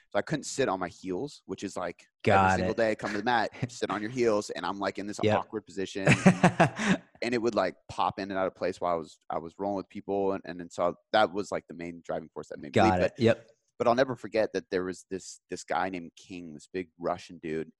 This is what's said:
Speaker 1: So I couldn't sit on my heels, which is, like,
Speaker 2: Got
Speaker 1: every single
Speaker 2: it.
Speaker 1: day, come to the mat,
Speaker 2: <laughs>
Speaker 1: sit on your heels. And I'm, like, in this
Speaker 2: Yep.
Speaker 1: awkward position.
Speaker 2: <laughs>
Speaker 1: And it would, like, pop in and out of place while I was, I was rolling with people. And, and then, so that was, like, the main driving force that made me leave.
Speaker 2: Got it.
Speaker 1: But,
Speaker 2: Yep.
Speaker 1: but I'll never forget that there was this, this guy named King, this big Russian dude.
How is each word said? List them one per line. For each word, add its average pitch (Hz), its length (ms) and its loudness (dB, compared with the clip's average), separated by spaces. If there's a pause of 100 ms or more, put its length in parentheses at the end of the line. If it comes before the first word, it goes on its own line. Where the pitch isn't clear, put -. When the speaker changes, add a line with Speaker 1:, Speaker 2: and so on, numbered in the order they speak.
(100)
Speaker 1:
So 101 80 -2
I 107 40 2
couldn't 147 220 -4
sit 131 240 0
on 95 120 2
my 87 80 -2
heels, 92 580 -8
which 92 180 -8
is, 98 120 -6
like, 87 300 -8 (180)
Speaker 2:
Got 104 120 6
Speaker 1:
every 95 140 8
single 92 240 2
Speaker 2:
it. - 0 -
Speaker 1:
day, 113 200 2
come - 180 -4
to 104 60 -4
the 104 60 -4
mat, 117 260 2 (100)
Speaker 2:
<laughs> 123 120 -2
Speaker 1:
sit - 180 -6
on 98 100 -4
your 107 100 -6
heels. 117 400 2
And 82 140 -6
I'm, 95 140 -2
like, 98 200 -2
in 98 100 -6
this 101 120 -8
Speaker 2:
Yep. 104 120 4
Speaker 1:
awkward 104 340 -2
position. 95 580 0
Speaker 2:
<laughs> 185 800 4 (200)
Speaker 1:
And 120 120 0
it 120 80 0
would, 113 120 0
like, 92 220 2 (120)
pop 92 300 -2
in 98 120 -4
and 95 80 -4
out 95 80 2
of - 80 -4
place 92 260 -4
while 87 120 0
I 85 40 2
was, 78 220 -8 (120)
I 85 80 -2
was 82 200 -10
rolling 101 200 -4
with 92 100 -8
people. 98 440 -2
And, 95 140 -6
and 87 140 -10
then, 85 100 -12
so 90 240 0 (180)
that 107 200 6
was, 98 180 -4
like, 85 160 -4
the 82 80 -16
main 85 300 -10
driving 82 240 -6
force - 200 -12
that - 120 -14
made 73 140 -8
me 113 80 4
leave. 95 120 6
Speaker 2:
Got 90 60 2
it. 90 100 2
Speaker 1:
But, - 80 -18
Speaker 2:
Yep. 113 320 2 (280)
Speaker 1:
but 120 100 0
I'll 117 60 6
never 131 220 2
forget 107 380 0
that 92 160 -4
there 90 140 0
was 92 260 -8
this, - 300 -10 (100)
this 90 140 -8
guy 90 240 -2
named 85 280 -8
King, 87 380 -14
this 73 180 -18
big 92 260 -6
Russian 85 400 -6
dude. 80 420 -6